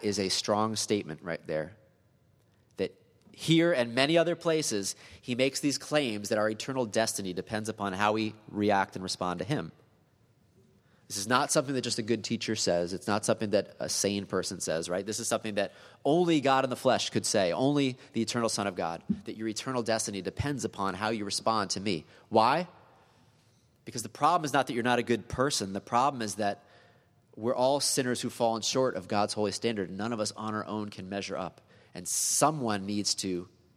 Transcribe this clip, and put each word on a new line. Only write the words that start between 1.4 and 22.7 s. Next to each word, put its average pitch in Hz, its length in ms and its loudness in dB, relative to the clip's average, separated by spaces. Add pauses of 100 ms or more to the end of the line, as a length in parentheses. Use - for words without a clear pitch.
there. 78 280 -4 (1000)
That 95 180 -2 (380)
here 165 400 4
and 120 200 0
many 139 240 4
other 165 200 4
places, 143 580 0 (260)
he 123 140 -6
makes 131 240 2
these 139 180 0
claims 113 520 -2
that 110 100 2
our 107 100 2
eternal 123 380 -4
destiny 104 460 0
depends 107 360 -4
upon 101 260 -4
how 104 180 4
we 110 240 -2 (100)
react 101 480 2
and 95 80 -8
respond 90 380 -4
to 87 40 -6
him. 98 280 -4 (1400)
This - 80 -8
is 101 100 -6
not 127 240 2
something 143 240 2
that 127 80 0
just 117 160 -2
a 120 40 -2
good 107 200 0
teacher 113 320 -2
says. 87 380 0
It's 92 160 -6
not 107 160 2
something 110 260 0
that 98 300 2
a - 80 -4
sane 101 380 0
person 90 340 -4
says, 82 280 -2
right? 90 160 -2
This 107 140 -6
is 117 80 -6
something 107 300 -2
that 101 180 0 (300)
only 170 360 4
God 135 220 4
in 131 80 -2
the 120 60 -4
flesh 113 340 2
could 101 160 -2
say, 95 240 4
only 131 480 2 (140)
the 117 100 0
eternal 117 260 0
Son 104 200 0
of 90 80 -4
God, 85 260 -4 (220)
that - 120 -10
your 110 120 -6
eternal 123 340 -4
destiny 110 400 -2
depends 120 420 -2
upon 98 300 -2
how 104 140 -2
you 110 160 -2
respond 101 460 0
to 95 100 -4
me. 95 260 -2 (220)
Why? 127 400 4 (1160)